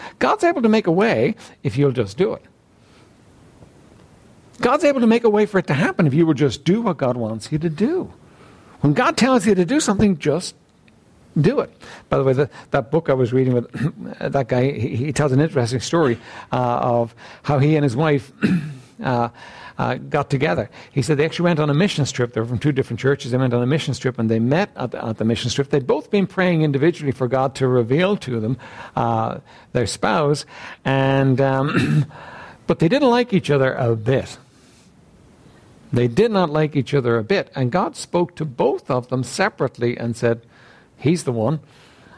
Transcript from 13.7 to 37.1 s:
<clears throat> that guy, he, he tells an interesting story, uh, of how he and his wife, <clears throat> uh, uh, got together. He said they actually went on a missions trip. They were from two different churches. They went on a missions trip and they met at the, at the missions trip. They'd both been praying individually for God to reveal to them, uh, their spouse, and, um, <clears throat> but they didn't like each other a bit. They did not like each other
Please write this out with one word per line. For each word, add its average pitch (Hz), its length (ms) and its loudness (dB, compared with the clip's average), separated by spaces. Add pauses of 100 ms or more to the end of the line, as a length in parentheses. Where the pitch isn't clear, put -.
<clears throat> - 460 -6
that 135 300 -2
guy, 131 240 2
he, 117 240 -4
he 143 160 -4
tells 143 200 0
an 131 80 4
interesting 131 400 0
story, 143 380 0 (320)
uh, 123 320 0
of 120 320 0 (280)
how 143 160 0
he 147 180 4
and 147 80 2
his 123 100 0
wife, 147 380 0 (360)
<clears throat> 131 340 -18
uh, 120 260 0 (500)
uh, 123 160 -2
got 139 340 -4
together. 143 400 -2 (240)
He 143 80 -2
said 139 180 0
they 147 60 2
actually 165 200 -2
went 175 160 2
on 151 100 0
a 139 40 2
missions 156 380 0
trip. 120 200 -2
They 117 80 -2
were 113 60 -2
from 120 120 -4
two 147 140 0
different 120 280 -4
churches. 135 300 -2
They 127 80 0
went 127 160 0
on 123 80 0
a 123 40 0
missions 135 320 -2
trip 127 200 -4
and 113 120 0
they 113 80 2
met 139 380 0
at 127 140 -6
the, - 140 -8
at 113 140 -6
the - 60 -2
missions 113 300 0
trip. 139 160 -2
They'd 135 160 0
both 262 240 -2
been 196 160 2
praying 180 360 0
individually 147 500 0
for 127 160 -2
God 131 280 0
to 135 120 0
reveal 131 500 2
to 120 220 -6
them, 110 180 -2 (380)
uh, 117 420 -2 (340)
their 123 140 0
spouse, 151 580 0 (400)
and, 135 560 2
um, 139 720 0 (280)
<clears throat> - 280 -20
but 170 120 0
they 165 100 2
didn't 262 220 2
like 240 220 2
each 180 180 0
other 135 240 2
a 117 200 0
bit. 110 420 -2 (1600)
They 123 160 2
did 170 220 2
not 185 200 2
like 156 260 0
each 139 180 0
other 120 240 2